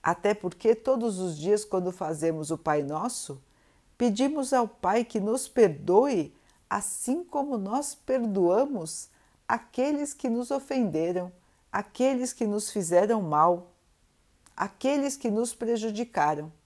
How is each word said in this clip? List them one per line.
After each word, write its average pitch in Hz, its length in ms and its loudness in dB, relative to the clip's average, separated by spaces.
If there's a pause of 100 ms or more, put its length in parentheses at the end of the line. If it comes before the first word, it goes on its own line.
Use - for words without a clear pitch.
Até 202 280 0
porque - 400 0
todos 226 440 0
os 180 180 -4
dias, 202 280 0
quando 185 260 -2
fazemos 160 600 -4
o 156 60 -4
Pai 151 240 0
Nosso, 151 600 -8 (560)
pedimos 262 540 0
ao 240 160 2
Pai 220 340 0
que 233 160 -4
nos 220 300 -2
perdoe, 190 840 4 (380)
assim 262 540 -4
como 285 340 -4
nós 220 360 -4
perdoamos 208 1120 0 (400)
aqueles 285 680 -2
que - 140 -6
nos 240 240 -2
ofenderam, 180 800 -2 (400)
aqueles 247 600 0
que 226 140 -2
nos 208 240 -2
fizeram 196 500 2
mal, 170 520 2 (840)
aqueles 277 600 -2
que 233 140 -2
nos 226 240 -2
prejudicaram. 214 1000 -2 (140)